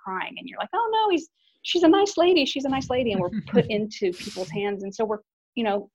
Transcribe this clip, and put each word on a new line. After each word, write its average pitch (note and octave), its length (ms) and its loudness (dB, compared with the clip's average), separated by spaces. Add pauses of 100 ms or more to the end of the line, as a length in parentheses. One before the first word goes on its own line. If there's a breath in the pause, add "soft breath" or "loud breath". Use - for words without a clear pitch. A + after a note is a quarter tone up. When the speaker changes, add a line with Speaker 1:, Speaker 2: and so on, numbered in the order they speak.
Speaker 1:
crying F#3+ 360 -8
and - 100 -14
you're - 100 -10
like, G3+ 140 -6
Oh A4+ 180 -2
no, A4 200 2
he's, D#4+ 180 0 (340)
"She's E4+ 200 0
a E4 40 8
nice G4 300 6
lady, E4+ 280 4
she's C4+ 200 -4
a C4+ 40 -2
nice C4+ 200 -2
lady," B3 220 0
and F#3+ 100 0
we're F3 80 -2 (180)
put E3 180 4
Speaker 2:
<laughs> - 40 -8
Speaker 1:
into G#3 440 -2
people's F#3 360 -10
hands. G3+ 340 -4
And G3 100 -8
so A3 120 -2
we're, G#3 140 -2 (360)
you A#3+ 80 -2
know, G#3 320 -2